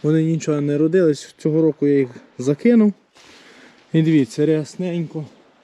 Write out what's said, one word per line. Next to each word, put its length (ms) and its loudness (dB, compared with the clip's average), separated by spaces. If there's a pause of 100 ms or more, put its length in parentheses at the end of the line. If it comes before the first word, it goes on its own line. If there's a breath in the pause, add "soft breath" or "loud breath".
Вони 200 0
нічого 380 -2
не 160 -2
родились. 600 0
Цього 240 0
року 260 0
я 100 2
їх 120 0 (280)
закинув. 560 2 (1000 loud breath)
І 80 2
дивіться, 440 0
рясненько. 800 -6 (380)